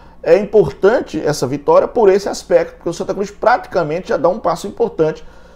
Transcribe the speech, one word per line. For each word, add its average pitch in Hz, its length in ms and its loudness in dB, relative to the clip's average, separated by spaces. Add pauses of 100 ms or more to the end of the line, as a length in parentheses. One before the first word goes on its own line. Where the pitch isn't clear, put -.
(240)
é 165 120 4
importante 196 880 0
essa 147 220 -2
vitória 147 420 2
por 214 220 2
esse 196 180 2
aspecto, - 500 -2
porque - 120 -8
o 170 40 -4
Santa 185 200 -6
Cruz 196 160 -6
praticamente 185 800 -2
já - 80 0
dá 160 120 2
um 214 100 -2
passo 165 260 -4
importante 190 580 -2 (320)